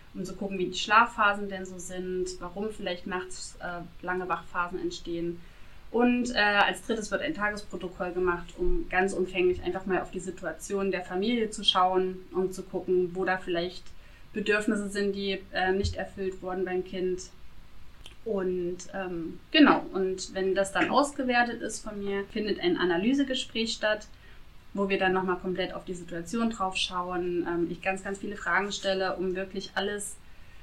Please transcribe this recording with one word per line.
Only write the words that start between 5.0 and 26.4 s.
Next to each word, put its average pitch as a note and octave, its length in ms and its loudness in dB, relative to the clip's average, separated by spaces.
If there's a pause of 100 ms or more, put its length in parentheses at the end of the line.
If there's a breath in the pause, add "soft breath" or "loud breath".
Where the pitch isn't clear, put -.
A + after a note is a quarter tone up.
Und, B3 440 4
äh, - 20 0
als G#3 460 4
drittes A3 260 -2
wird F#3+ 140 0
ein D#3 100 0
Tagesprotokoll F#3+ 800 -4
gemacht, F3 460 0
um F3 320 4
ganz F#3+ 240 4
umfänglich F3+ 500 2
einfach F#3 240 -2
mal F3 140 2
auf - 100 -6
die F#3 80 -6
Situation F#3 720 -4
der F3 100 0
Familie G#3+ 480 0
zu G#3 140 -8
schauen F#3 540 4 (140)
und F#3 220 2
zu F#3+ 80 -8
gucken, F3+ 540 0
wo F#3 100 0
da F#3 120 2
vielleicht F3+ 480 -2 (480 soft breath)
Bedürfnisse G#3 560 2
sind, G3+ 240 0
die, G3 260 -2 (120)
äh, F#3 200 2
nicht G3 240 2
erfüllt F#3+ 480 -4
wurden F#3 200 -2
beim F3+ 200 0
Kind. F#3 480 -2 (920)
Und, F#3 520 0 (160)
ähm, F3+ 460 -6 (100)
genau, C#4+ 340 8 (100)
und F#3+ 400 0
wenn F#3+ 200 2
das G3 180 2
dann E3+ 200 2
ausgewertet A#3+ 680 2
ist - 220 -8
von G#3 140 -8
mir, G3+ 280 -2
findet G#3+ 340 -2
ein F3 180 2
Analysegespräch A3+ 960 2
statt, G#3+ 340 0 (640 soft breath)
wo G3 160 0
wir G3 100 2
dann F#3 140 4
nochmal F#3 240 2
komplett F#3 360 -2
auf - 120 -8
die F#3 100 -6
Situation F3 560 -2